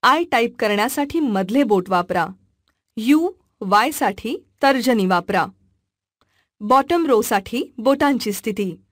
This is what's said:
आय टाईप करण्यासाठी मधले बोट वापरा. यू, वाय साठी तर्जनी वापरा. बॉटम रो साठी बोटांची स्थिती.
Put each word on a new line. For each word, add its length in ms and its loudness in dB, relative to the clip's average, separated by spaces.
आय 200 2
टाईप 360 -2
करण्यासाठी 600 -2
मधले 440 0
बोट 260 0
वापरा. 380 -2
यू, 340 2
वाय 300 2
साठी 460 -4
तर्जनी 440 2
वापरा. 400 0
बॉटम 460 2
रो 160 4
साठी 560 -4
बोटांची 540 0
स्थिती. 600 -6